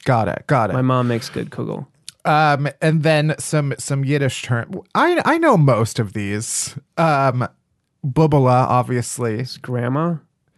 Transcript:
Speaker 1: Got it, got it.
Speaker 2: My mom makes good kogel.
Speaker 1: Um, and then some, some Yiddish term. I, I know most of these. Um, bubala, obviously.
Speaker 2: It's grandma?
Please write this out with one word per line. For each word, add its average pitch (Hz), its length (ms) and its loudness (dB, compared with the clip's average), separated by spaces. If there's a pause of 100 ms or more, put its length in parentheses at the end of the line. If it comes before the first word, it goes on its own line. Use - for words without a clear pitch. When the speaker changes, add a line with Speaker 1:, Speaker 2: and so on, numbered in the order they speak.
Speaker 1:
Got 113 240 2
it, - 200 -6
got 117 240 2
it. - 20 -2
Speaker 2:
My 127 80 0
mom 127 260 2
makes 117 220 -4
good 117 220 -8
kogel. 110 360 -10 (380)
Speaker 1:
Um, 151 420 2 (140)
and 160 220 2
then 156 360 2
some, 143 400 -2
some 139 240 -4
Yiddish 139 380 -2
term. 120 400 -4 (120)
I, 330 320 2
I 302 120 2
know 311 200 4
most 120 400 2
of 98 160 -4
these. 104 640 -6 (220)
Um, 139 500 2 (580)
bubala, 135 640 4
obviously. 120 720 -2
Speaker 2:
It's 127 180 -10
grandma? 131 580 -4 (420)